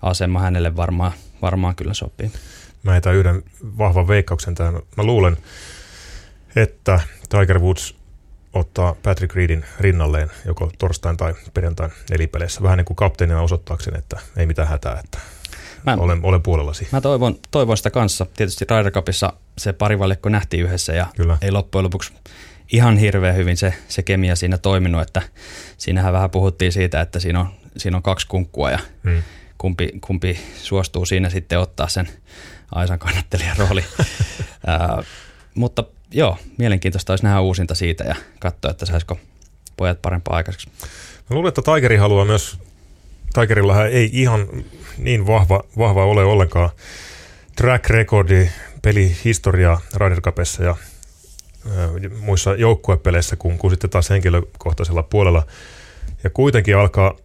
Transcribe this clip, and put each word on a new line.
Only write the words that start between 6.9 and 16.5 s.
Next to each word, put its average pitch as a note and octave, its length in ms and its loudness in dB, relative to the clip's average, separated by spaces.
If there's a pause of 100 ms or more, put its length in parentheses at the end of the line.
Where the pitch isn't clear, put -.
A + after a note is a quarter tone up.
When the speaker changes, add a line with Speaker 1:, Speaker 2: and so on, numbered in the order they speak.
Speaker 2:
Tiger F#2+ 300 4
Woods F2+ 360 -2 (580)
ottaa F2+ 500 0
Patrick F#2 320 -2
Reedin E2 300 0 (140)
rinnalleen D#2 520 2 (140)
joko E2 320 -4
torstain E2+ 400 -2
tai E2 160 -2 (200)
perjantain E2+ 380 -4 (180)
nelipeleissä. E2 540 -4
Vähän F#2 140 4
niin F2 80 0
kuin F2 120 -8
kapteenina E2+ 440 0
osoittaakseen, E2+ 580 -4
että - 200 -12 (180)
ei F2 80 2
mitään D#2+ 220 0
hätää, C#2+ 360 -4
että - 140 -14 (680)
Speaker 1:
Mä C3 140 0
Speaker 2:
olen, F2 240 2
olen F#2 200 2
puolellasi. D2+ 480 -2